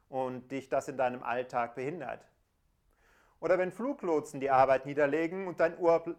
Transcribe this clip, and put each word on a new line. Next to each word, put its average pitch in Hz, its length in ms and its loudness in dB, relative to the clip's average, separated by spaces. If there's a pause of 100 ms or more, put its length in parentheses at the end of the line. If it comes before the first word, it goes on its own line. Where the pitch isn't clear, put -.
und 127 420 -6
dich 135 180 -8
das 139 180 -2
in 135 100 -8
deinem 127 240 0
Alltag 120 540 -4
behindert? 131 500 -8 (1120)
Oder 175 200 2
wenn 185 120 -2
Fluglotsen 180 680 -4
die 135 100 -2
Arbeit 131 380 6
niederlegen 160 600 0
und 165 120 -6
dein 165 180 2
Ur-, 170 420 2